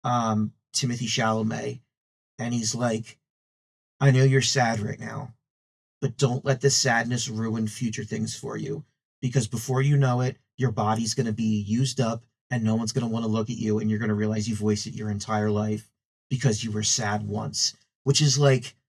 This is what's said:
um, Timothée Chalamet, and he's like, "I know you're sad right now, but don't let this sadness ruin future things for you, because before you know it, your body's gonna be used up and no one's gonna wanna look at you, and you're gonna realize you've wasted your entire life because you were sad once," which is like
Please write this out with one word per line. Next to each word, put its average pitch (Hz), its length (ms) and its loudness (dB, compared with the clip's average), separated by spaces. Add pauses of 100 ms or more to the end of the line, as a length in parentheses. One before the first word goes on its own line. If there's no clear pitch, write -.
um, 113 480 0 (220)
Timothée 120 340 -4
Chalamet, 113 720 -2 (580)
and 120 160 -4
he's 113 200 -2
like, 117 440 -4 (840)
"I 139 120 8
know 131 120 6
you're 135 180 6
sad 113 380 2
right 107 200 -6
now, 113 340 -12 (680)
but 127 180 -4
don't 127 260 0
let 131 180 0
this 135 140 4
sadness 120 520 0
ruin 110 400 -2
future 110 360 -6
things 110 320 -4
for - 200 -8
you, - 280 -6 (380)
because 120 260 0
before 127 340 -2
you 143 140 4
know 127 260 4
it, 131 160 -4 (200)
your 120 140 0
body's 107 420 0
gonna 113 180 -2
be 107 300 0
used 120 380 0
up 117 240 -2 (260)
and 120 140 -2
no 110 120 2
one's 113 160 -2
gonna 120 160 -2
wanna 113 200 -2
look 107 220 0
at 113 80 -4
you, 107 220 2
and 107 100 0
you're 107 100 0
gonna 107 140 0
realize 107 340 0
you've 104 140 -4
wasted 104 340 0
your 107 140 -6
entire 107 400 0
life 107 400 -2 (400)
because 117 340 2
you 107 80 -4
were 104 120 -2
sad 104 440 0
once," - 460 -4 (300)
which 139 180 4
is 139 160 4
like 135 380 4 (120)